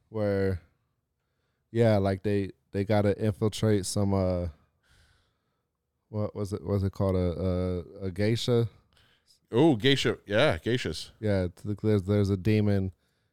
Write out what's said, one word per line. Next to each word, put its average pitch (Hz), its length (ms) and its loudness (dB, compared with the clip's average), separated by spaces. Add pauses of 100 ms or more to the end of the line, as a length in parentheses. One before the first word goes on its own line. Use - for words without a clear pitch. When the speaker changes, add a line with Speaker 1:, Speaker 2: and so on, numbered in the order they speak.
Speaker 1:
Where, 98 540 -2 (1080)
yeah, 113 260 4
like, 98 260 0
they, 101 280 0 (200)
they 98 140 -2
gotta 104 360 2
infiltrate 107 640 0
some, 101 280 -2
uh, 92 340 0 (1600)
what 107 260 -6
was 104 200 -6
it, 80 120 -8
what's 98 180 0
it 98 100 -2
called? 95 240 0
A, 90 680 -2 (180)
a, 98 40 -6
a 95 60 -6
geisha? 113 580 0 (840)
Speaker 2:
Oh, 143 240 4
geisha. 123 500 2
Yeah, 107 340 2
geishas. 110 600 -4
Speaker 1:
Yeah, 98 280 0 (140)
th-, 104 220 -6
there's, 107 200 2
there's 101 260 2
a 101 80 0
demon 101 560 2 (400)